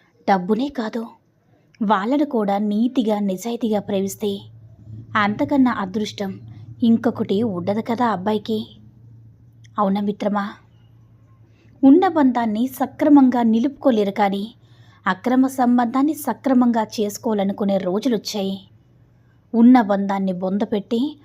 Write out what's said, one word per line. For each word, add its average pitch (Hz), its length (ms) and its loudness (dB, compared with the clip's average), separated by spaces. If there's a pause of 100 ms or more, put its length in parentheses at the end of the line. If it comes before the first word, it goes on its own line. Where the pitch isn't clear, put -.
(280)
డబ్బునే 208 420 0
కాదు, 226 320 -8 (800)
వాళ్ళను 226 460 0
కూడా 208 360 -2
నీతిగా, 214 560 0
నిజాయితీగా 208 600 -4
ప్రేమిస్తే 196 500 -4 (840)
అంతకన్నా 247 600 2
అదృష్టం 202 560 -6 (520)
ఇంకొకటి 226 540 0 (120)
ఉండదు 190 340 -4
కదా 240 240 -2
అబ్బాయికి. 214 520 -2 (1160)
అవునా 202 240 0
మిత్రమా? 202 440 -4 (1400)
ఉన్న 294 240 8
బంధాన్ని 247 640 0
సక్రమంగా 262 760 4
నిలుపుకోలేరు 226 680 0
కానీ 196 300 -2 (640)
అక్రమ 254 420 0
సంబంధాన్ని 254 720 0
సక్రమంగా 240 720 0
చేసుకోవాలనుకునే 202 840 -2
రోజులొచ్చాయి. 196 800 -4 (960)
ఉన్న 233 280 8
బంధాన్ని 196 540 -2
బొందపెట్టి 202 680 -4 (240)